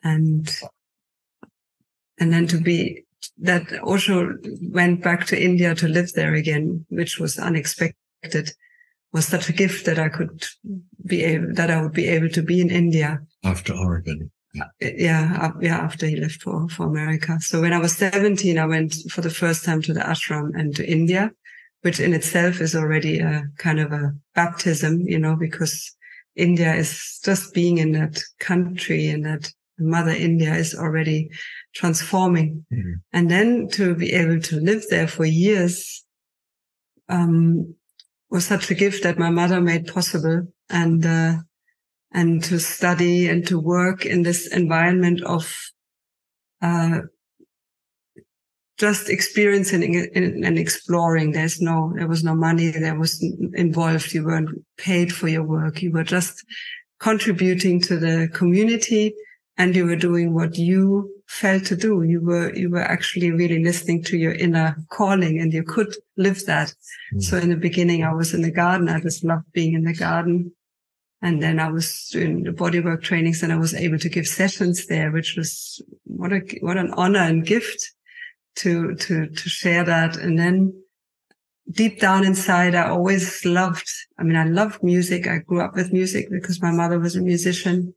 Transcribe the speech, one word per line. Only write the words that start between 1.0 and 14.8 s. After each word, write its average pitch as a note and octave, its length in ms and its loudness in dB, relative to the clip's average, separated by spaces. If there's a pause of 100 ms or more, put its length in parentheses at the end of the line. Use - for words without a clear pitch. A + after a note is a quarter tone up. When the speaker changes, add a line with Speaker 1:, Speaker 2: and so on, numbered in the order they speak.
Speaker 1:
and E3 120 4
then E3+ 160 4
to E3 120 2
be, E3+ 440 0 (360)
that F3 240 0 (200)
Osho F#3+ 540 0 (340)
went F3 320 2
back F3 240 0
to - 160 0
India F3 300 4
to E3 140 0
live F3 260 0
there D#3 220 0
again, D#3 540 -2
which E3+ 300 -4
was D#3 200 -4
unexpected, - 1120 -4 (580)
was D#3+ 160 0
such F3+ 220 -2
a E3 40 0
gift F#3+ 320 0
that E3 120 0
I D#3 120 0
could - 360 -6 (600)
be F3+ 180 0
able, E3 320 0
that E3+ 160 0
I D#3+ 100 2
would D#3 120 -2
be E3+ 140 0
able E3 220 2
to D#3+ 140 0
be F3 180 2
in F3 80 2
India. D#3+ 500 2 (240)
Speaker 2:
After F#2 300 -2
Oregon. E2+ 580 -4 (280)
Speaker 1:
Uh, - 60 -6 (160)